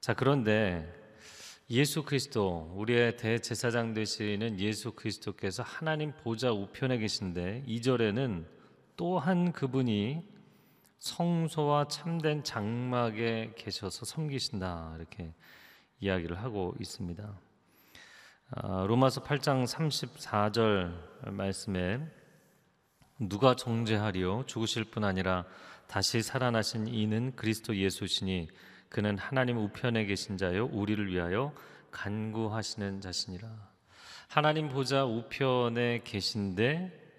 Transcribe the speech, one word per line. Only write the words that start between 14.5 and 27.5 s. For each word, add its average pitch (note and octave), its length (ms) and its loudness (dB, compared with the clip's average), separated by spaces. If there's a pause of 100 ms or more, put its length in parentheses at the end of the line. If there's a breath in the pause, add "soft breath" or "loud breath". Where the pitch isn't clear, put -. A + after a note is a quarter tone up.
이렇게 E2 360 -10 (680 loud breath)
이야기를 F2+ 360 0
하고 G2+ 420 -4
있습니다. F#2 600 -8 (1080 loud breath)
아, F#2+ 360 -2
로마서 B2 380 4
팔 D3 160 0
장 C3 260 2
삼십사 A#2 840 0
절 G#2 420 2 (320)
말씀에 G2 760 -2 (1160)
"누가 G#2 380 4
정죄하리요? G#2+ 880 0
죽으실 A2+ 400 -2
뿐 G#2+ 180 -4
아니라 F#2 420 2 (420 loud breath)
다시 G#2 340 0
살아나신 A2+ 680 0
이는 A2+ 480 0
그리스도 A2 420 -2